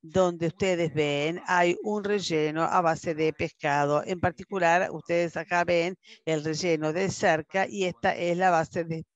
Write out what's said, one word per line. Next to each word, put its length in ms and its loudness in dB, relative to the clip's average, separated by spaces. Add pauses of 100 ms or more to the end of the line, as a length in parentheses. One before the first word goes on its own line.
donde 460 0
ustedes 480 0
ven, 520 0
hay 360 4
un 200 -2
relleno 600 0
a 180 2
base 340 0
de 200 0
pescado. 680 0
En 160 -4
particular, 760 0
ustedes 440 -2
acá 280 -2
ven 340 0 (260)
el 180 -2
relleno 520 -2
de 160 0
cerca 580 0
y 160 -4
esta 320 -2
es 220 -2
la 100 4
base 360 0
de 200 -8 (120)